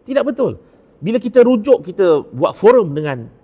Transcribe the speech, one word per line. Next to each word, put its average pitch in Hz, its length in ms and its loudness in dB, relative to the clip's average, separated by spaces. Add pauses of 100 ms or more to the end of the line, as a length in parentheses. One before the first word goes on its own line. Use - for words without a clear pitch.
Tidak 262 240 -4
betul. 226 320 -4 (420)
Bila 214 160 -4
kita 247 240 0
rujuk, 233 460 2
kita 175 420 0
buat 131 240 -4
forum 208 400 2
dengan 139 380 -8 (140)